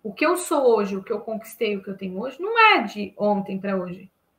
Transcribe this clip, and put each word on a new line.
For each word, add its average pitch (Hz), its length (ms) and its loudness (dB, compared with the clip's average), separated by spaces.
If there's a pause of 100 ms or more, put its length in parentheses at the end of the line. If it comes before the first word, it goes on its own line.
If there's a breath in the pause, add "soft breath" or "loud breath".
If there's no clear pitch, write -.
o 208 100 -8
que - 140 0
eu 349 100 4
sou 269 380 2
hoje, 202 220 0
o 190 80 -8
que - 80 -6
eu 214 80 -4
conquistei, 220 560 -6
o 190 80 -8
que - 40 -16
eu 190 80 -10
tenho 190 240 -8
hoje, 262 220 -8
não 453 160 -2
é 415 240 8
de 208 340 -6
ontem 196 440 0
pra 196 160 -2
hoje. 185 340 -8 (280)